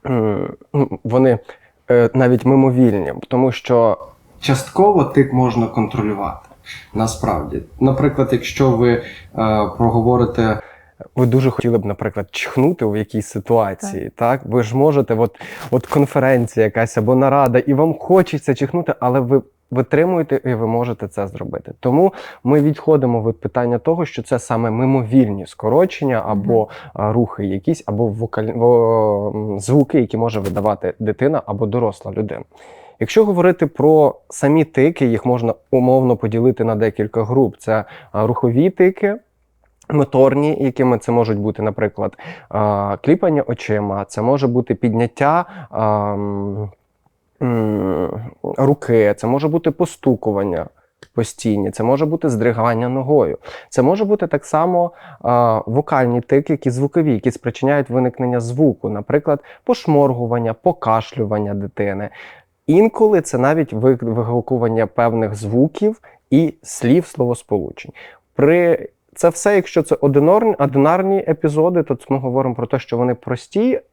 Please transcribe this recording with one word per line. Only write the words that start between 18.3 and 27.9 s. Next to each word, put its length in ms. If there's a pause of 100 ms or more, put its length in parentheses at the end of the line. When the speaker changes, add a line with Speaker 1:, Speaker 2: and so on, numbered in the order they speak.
Speaker 1:
чихнути, 440
але 200
ви 220 (300)
витримуєте 720
і 80
ви 140
можете 400
це 200
зробити. 520
Тому 340 (300)
ми 180
відходимо 680
від 100
питання 380
того, 280
що 180
це 160
саме 300
мимовільні 800
скорочення 760
або, 340
Speaker 2:
Мгм. 80 (260)
Speaker 1:
а, 200
рухи 320
якісь, 400
або 220